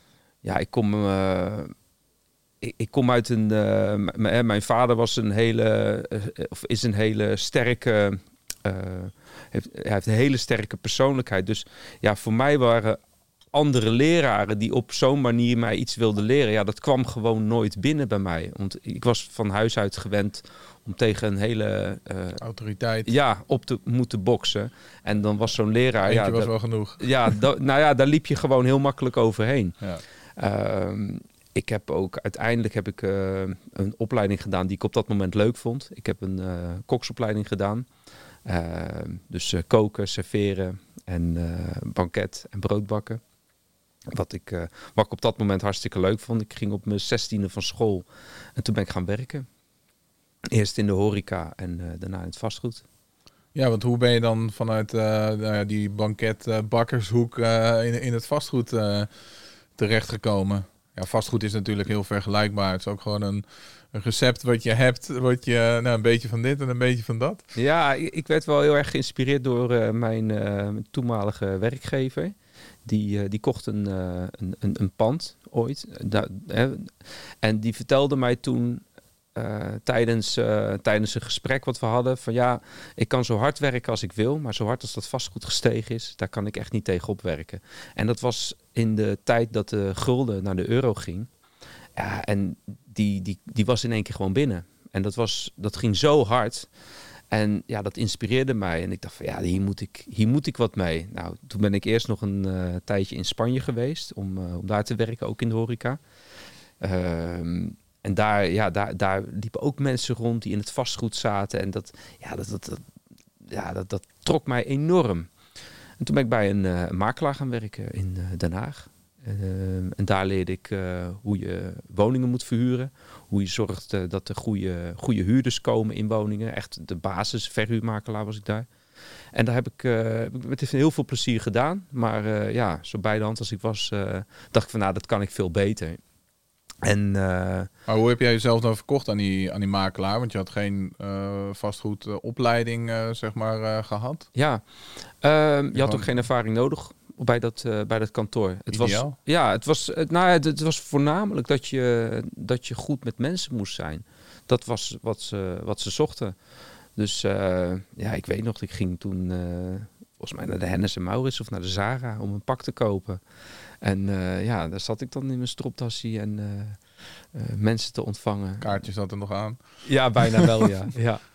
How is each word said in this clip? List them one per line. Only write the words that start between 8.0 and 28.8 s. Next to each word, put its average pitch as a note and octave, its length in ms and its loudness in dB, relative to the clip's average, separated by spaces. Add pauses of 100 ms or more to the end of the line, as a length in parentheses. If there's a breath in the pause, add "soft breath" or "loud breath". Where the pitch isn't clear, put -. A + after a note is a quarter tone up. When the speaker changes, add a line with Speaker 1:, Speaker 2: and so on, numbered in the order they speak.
Speaker 1:
eh, G2 100 0 (760 loud breath)
heeft, - 220 -4
hij - 200 -4
heeft G2 140 0
een A2 60 2
hele B2+ 240 6
sterke G#2+ 400 -2
persoonlijkheid. B2 680 0
Dus - 200 -2 (340 loud breath)
ja, G#2+ 160 4
voor - 160 -2
mij C#3 260 4
waren A#2 400 4 (520)
andere C3 400 4
leraren A#2+ 680 4
die A2+ 160 0
op A#2+ 180 0
zo'n C#3 280 4
manier A#2+ 380 4
mij A2+ 180 2
iets - 200 -4
wilden G#2+ 280 2
leren, B2 280 4
ja, G#2+ 120 2
dat G#2 160 -4
kwam C3 260 4
gewoon A2 400 0
nooit G#2+ 340 2
binnen C#3 280 2
bij G2+ 100 0
mij. F2 340 -2
Want F#2+ 280 -6
ik - 240 -8
was A#2+ 260 2
van G#2+ 200 -2
huis G#2+ 280 2
uit G2+ 180 0
gewend G2+ 440 -2 (460 loud breath)
om F#2+ 80 -6
tegen G#2+ 340 2
een G2 100 0
hele, G2+ 640 -2
eh, F#2 340 -8
Speaker 2:
Autoriteit. A2 720 -4
Speaker 1:
ja, B2 360 4
op C3+ 200 0
te B2+ 180 -2
moeten A#2+ 380 0
boksen. G#2+ 500 2 (300 loud breath)
En G#2 180 0
dan G#2 160 2
was A2 180 0
zo'n G#2+ 180 2
leraar, A2+ 360 4
Speaker 2:
Eentje A2 160 4
Speaker 1:
ja, F#2+ 60 2
Speaker 2:
was A2+ 100 2
Speaker 1:
da-, G#2+ 80 2
Speaker 2:
wel A2+ 100 0
genoeg. A2 400 -2
Speaker 1:
ja, B2 320 4
da-, B2+ 280 4
nou C#3 220 4
ja, D3 140 8
daar C3+ 120 6
liep D3 200 4
je C#3+ 100 0
gewoon C3 280 4
heel C3+ 140 6
makkelijk C3+ 380 2